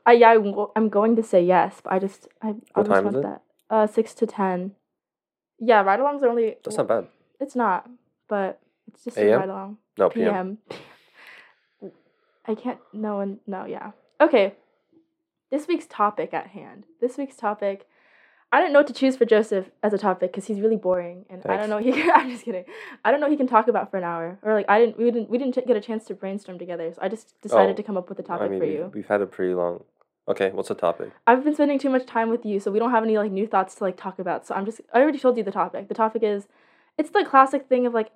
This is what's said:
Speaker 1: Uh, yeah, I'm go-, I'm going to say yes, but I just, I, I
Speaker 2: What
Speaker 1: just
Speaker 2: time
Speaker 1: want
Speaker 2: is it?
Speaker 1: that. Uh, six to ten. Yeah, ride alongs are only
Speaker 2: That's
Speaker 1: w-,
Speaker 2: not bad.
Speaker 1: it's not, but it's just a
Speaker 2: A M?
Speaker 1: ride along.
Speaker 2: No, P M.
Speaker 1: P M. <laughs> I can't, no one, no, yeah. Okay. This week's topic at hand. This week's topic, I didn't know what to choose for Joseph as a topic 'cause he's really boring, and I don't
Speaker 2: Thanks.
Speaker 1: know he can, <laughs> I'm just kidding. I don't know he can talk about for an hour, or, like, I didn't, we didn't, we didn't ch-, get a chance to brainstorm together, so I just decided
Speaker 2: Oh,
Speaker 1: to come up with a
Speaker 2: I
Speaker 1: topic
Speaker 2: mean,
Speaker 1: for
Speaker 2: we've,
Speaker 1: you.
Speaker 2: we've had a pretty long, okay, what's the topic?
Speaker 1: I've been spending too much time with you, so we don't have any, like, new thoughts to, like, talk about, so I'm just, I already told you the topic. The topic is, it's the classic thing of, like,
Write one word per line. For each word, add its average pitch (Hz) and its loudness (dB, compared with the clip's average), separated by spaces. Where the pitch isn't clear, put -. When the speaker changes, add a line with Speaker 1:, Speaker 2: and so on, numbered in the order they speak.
Speaker 1:
Uh, 233 10
yeah, 233 10
I'm 208 4
go-, 202 -6
I'm 220 2
going 214 2
to 226 0
say 190 4
yes, 180 2
but - -8
I 190 0
just, 190 -10
I, 220 -6
I - -6
Speaker 2:
What 208 2
Speaker 1:
just - -2
Speaker 2:
time 196 4
Speaker 1:
want 208 -2
Speaker 2:
is - -2
it? - -2
Speaker 1:
that. - -12
Uh, 220 2
six 220 -2
to 233 -2
ten. 190 -4
Yeah, 226 4
ride 196 2
alongs 285 -2
are 240 4
only 233 -2
Speaker 2:
That's - -10
Speaker 1:
w-, - -
Speaker 2:
not 117 0
bad. 107 0
Speaker 1:
it's 277 -10
not, 220 -2
but 196 -4
it's - -20
just - -12
a 107 4
Speaker 2:
A - 6
M? - 4
Speaker 1:
ride 190 -6
along. 196 -12
Speaker 2:
No, 98 4
P 226 -2
M. 202 -2
Speaker 1:
P - -14
M. - -20
<laughs> - -20
I 220 -4
can't, - -10
no 214 -6
one, 196 -6
no, 190 -10
yeah. - -12
Okay. 247 4
This 294 -4
week's 339 -2
topic 208 -2
at 156 -6
hand. 170 -20
This 254 -2
week's 277 -10
topic, 202 -6
I 262 6
didn't 339 2
know 285 8
what 294 6
to 254 -10
choose 262 2
for 233 4
Joseph 214 2
as 208 0
a 196 0
topic 185 0
'cause 196 -10
he's 208 -6
really 220 2
boring, 180 -4
and 185 -20
I 196 0
don't 214 -4
Speaker 2:
Thanks. - -4
Speaker 1:
know 214 -2
he 247 0
can, 320 2
<laughs> - 6
I'm 254 2
just 240 -12
kidding. 185 -8
I 214 4
don't 294 2
know 294 0
he 294 0
can 262 0
talk 226 2
about 214 0
for 202 -6
an 180 -4
hour, 170 -6
or, 214 0
like, 202 0
I 202 6
didn't, 226 2
we 233 0
didn't, 226 -4
we 214 -2
didn't 262 -4
ch-, 247 -4
get 240 2
a 202 -4
chance 220 -10
to 202 -12
brainstorm 190 -12
together, 170 -10
so - -18
I 196 -4
just - -14
decided 208 2
Speaker 2:
Oh, - -10
Speaker 1:
to 208 -8
come 196 -6
up 180 -10
with - -14
a 185 -12
Speaker 2:
I - -18
Speaker 1:
topic 175 -4
Speaker 2:
mean, 185 -4
Speaker 1:
for 170 -2
Speaker 2:
we've, 156 -4
Speaker 1:
you. 175 -8
Speaker 2:
we've 104 -12
had 104 0
a 98 -2
pretty 92 -4
long, 87 -4
okay, 98 0
what's 98 -6
the 92 -4
topic? - -4
Speaker 1:
I've 254 4
been 302 0
spending 285 0
too 277 -2
much 254 -2
time 226 -4
with 233 -6
you, 202 -4
so 202 -6
we 202 -2
don't 233 -2
have 226 2
any, 220 0
like, 208 -2
new 196 -4
thoughts 190 -2
to, - -10
like, 185 -4
talk 185 -14
about, 175 -6
so - -8
I'm 196 -6
just, 220 -10
I 240 6
already 294 2
told 240 2
you 220 -4
the 190 -6
topic. 190 -6
The - -8
topic 220 -2
is, 202 -2
it's 302 -4
the 403 0
classic 269 4
thing 247 2
of, 233 -2
like, 220 -2